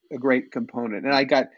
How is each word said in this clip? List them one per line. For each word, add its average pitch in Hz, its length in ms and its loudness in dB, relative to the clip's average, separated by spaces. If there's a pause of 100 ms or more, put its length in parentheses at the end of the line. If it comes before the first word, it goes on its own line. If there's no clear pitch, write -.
(120)
a 139 60 -8
great 127 320 2
component. 117 540 -6
And 139 100 0
I 139 100 4
got, 131 220 2 (120)